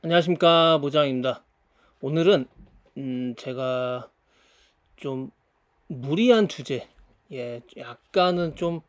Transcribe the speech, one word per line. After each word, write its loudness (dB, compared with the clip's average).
안녕하십니까, 4
모장입니다. -2
오늘은, 2
음, -6
제가 -6
좀 -8
무리한 2
주제, -8
예, -10
약간은 -2
좀 -4